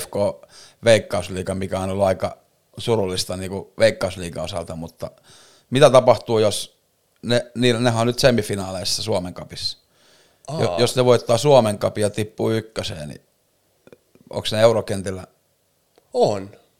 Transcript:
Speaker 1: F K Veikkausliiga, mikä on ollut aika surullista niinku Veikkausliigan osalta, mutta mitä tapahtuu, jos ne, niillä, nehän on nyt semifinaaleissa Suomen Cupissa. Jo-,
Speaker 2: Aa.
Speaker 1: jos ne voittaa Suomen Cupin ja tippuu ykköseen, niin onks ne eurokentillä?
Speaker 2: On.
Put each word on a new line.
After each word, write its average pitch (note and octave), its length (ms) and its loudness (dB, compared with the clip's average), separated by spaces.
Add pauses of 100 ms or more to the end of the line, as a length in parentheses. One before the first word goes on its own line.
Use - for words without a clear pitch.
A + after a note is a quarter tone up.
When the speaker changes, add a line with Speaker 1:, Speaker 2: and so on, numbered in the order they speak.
Speaker 1:
F - 60 -10
K - 400 -4 (380)
Veikkausliiga, F#2+ 720 2
mikä F#2+ 260 -4
on F#2+ 100 -4
ollut G2 160 0
aika F#2+ 320 -2 (400)
surullista F#2+ 580 -2
niinku F#2+ 420 -10
Veikkausliigan F#2 640 0
osalta, E2+ 320 -10
mutta E2 340 -12 (600)
mitä C3+ 200 6
tapahtuu, A#2 480 4
jos - 400 -2 (440)
ne, A#2 320 -2
niillä, A#2+ 260 2
nehän A#2 200 0
on A#2 60 2
nyt A#2+ 120 -2
semifinaaleissa G2 840 0
Suomen F#2 320 -4
Cupissa. - 440 -10 (800)
Jo-, G#2 100 0
Speaker 2:
Aa. F2 100 -2
Speaker 1:
jos A#2+ 160 0
ne B2+ 80 4
voittaa A#2+ 340 4
Suomen A#2 400 4
Cupin G#2 240 -2
ja G2+ 80 0
tippuu A2 400 -4
ykköseen, A2 580 -6
niin - 120 -16 (1120)
onks - 220 -6
ne A2 80 0
eurokentillä? G2+ 640 0 (880)
Speaker 2:
On. G#2 380 0 (300)